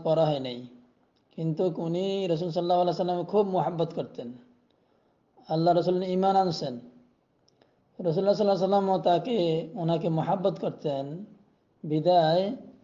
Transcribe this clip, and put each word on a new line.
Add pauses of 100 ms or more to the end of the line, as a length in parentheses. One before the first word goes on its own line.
পড়া
হয়
নাই। (680)
কিন্তু (140)
উনি
রাসূল
সাল্লাল্লাহু
আলাইহি
সাল্লামকে
খুব
মহব্বত
করতেন। (1120)
আল্লাহ
রাসূল
ঈমান
আনছেন। (1300)
রাসূলুল্লাহ
সাল্লাল্লাহু
আলাইহি
সাল্লামও
তাকে,
ওনাকে
মহব্বত
করতেন। (580)
বিদায় (280)